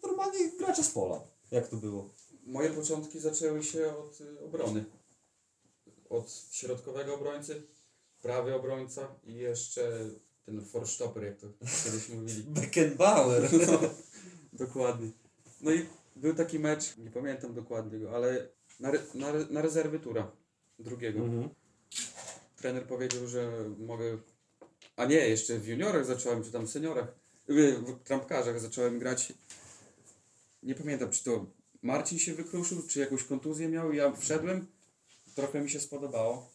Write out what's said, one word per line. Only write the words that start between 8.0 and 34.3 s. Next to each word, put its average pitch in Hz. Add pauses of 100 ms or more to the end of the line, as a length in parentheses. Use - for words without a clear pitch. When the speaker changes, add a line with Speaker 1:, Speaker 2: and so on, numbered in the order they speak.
Speaker 2:
prawy 123
obrońca 131 (160)
i 113
jeszcze 120 (460)
ten 107
Vorstopper, 117
jak 101
to 104 (380)
kiedyś 110
mówili. 113
Speaker 1:
<laughs> 151
Beckenbauer. 139
Speaker 2:
<laughs> 165
No, - (760)
dokładnie. 120 (520)
No 151
i 165 (300)
był 151
taki 160
mecz, 151
nie 113
pamiętam 123
dokładnie 110
go, 107
ale 127 (320)
na 131
re-, 143 (100)
na 139
re-, 151
na 151
rezerwy 156
tura 110 (480)
drugiego. 113
Speaker 1:
Mhm. 120 (1080)
Speaker 2:
Trener 127
powiedział, 123
że 120 (280)
mogę, 113 (800)
a 123
nie, 143 (140)
jeszcze 110
w 104
juniorach 147
zacząłem, 120
czy 110
tam 113
seniorach, 147 (420)
y, 143
w 123
trampkarzach 127
zacząłem 120
grać. 127 (1300)
Nie 131
pamiętam, 135
czy -
to 113 (360)
Marcin 151
się 170
wykruszył, 165
czy 143
jakąś 135
kontuzję 156
miał. 160
Ja 143
wszedłem, 170 (680)